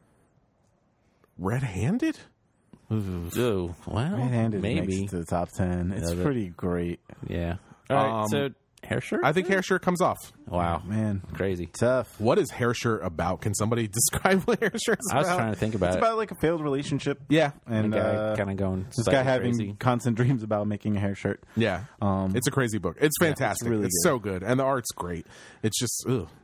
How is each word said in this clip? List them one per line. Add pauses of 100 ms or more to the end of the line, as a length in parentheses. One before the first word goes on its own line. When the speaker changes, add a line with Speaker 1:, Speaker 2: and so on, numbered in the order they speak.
(1400)
Speaker 1:
Red-Handed? (720)
Speaker 2:
Oh, (120)
well,
Speaker 3:
Red-Handed
Speaker 2:
maybe.
Speaker 3:
makes
it
to
the
top
ten.
It's
Speaker 2:
Does
it?
Speaker 3:
pretty
great. (260)
Speaker 2:
Yeah. (340)
All
right,
Speaker 1:
Um,
Speaker 2:
so (360)
hair
shirt?
Speaker 1:
I
think
hair
shirt
comes
off. (280)
Speaker 2:
Wow.
Speaker 3:
Man. (100)
Speaker 2:
Crazy. (100)
Speaker 3:
Tough.
Speaker 1:
What
is
hair
shirt
about?
Can
somebody
<laughs> (200)
describe
what
hair
shirt's
Speaker 2:
I
was
Speaker 1:
about?
Speaker 2:
trying
to
think
about
Speaker 3:
It's
Speaker 2:
it.
Speaker 3:
about,
like,
a
failed
relationship. (120)
Speaker 1:
Yeah. (140)
Speaker 3:
And,
Speaker 2:
The
guy (100)
Speaker 3:
uh,
Speaker 2:
kinda
going (100)
Speaker 3:
this (100)
guy
Speaker 2:
slightly
Speaker 3:
having
Speaker 2:
crazy.
Speaker 3:
constant
dreams
about
making
a
hair
shirt. (140)
Speaker 1:
Yeah. (180)
Speaker 3:
Um,
Speaker 1:
It's
a
crazy
book.
It's
Speaker 3:
Yeah,
it's
Speaker 1:
fantastic.
Speaker 3:
really
Speaker 1:
It's
Speaker 3:
good.
Speaker 1:
so
good.
And
the
art's
great. (360)
It's
just,
ugh, (160)